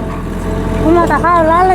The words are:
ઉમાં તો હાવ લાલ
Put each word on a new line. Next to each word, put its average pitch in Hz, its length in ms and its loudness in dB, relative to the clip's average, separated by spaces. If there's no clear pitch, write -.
ઉમાં 330 220 4
તો 302 60 0
હાવ 330 320 2
લાલ 359 280 2